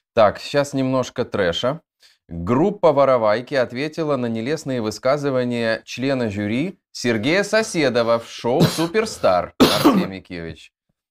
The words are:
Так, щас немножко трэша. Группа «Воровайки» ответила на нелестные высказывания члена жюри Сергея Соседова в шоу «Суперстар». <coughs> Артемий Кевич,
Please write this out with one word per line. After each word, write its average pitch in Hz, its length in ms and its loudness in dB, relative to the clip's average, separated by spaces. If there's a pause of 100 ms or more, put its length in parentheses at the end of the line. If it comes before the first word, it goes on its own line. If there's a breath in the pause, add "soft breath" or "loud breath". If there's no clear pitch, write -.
(140)
Так, 104 240 4
щас 139 360 -2
немножко 131 500 -2
трэша. 101 560 -2 (480 soft breath)
Группа 123 640 2
«Воровайки» 127 640 2
ответила 143 600 -2
на 123 100 -4
нелестные 123 560 -4
высказывания 123 1000 -2
члена 127 460 -4
жюри 110 500 -4 (120)
Сергея 123 520 0
Соседова 131 760 0
в 117 100 -10
шоу 127 340 -2
«Суперстар». 165 920 0
<coughs> - 40 -6
Артемий 180 600 2
Кевич, 82 500 -12 (380)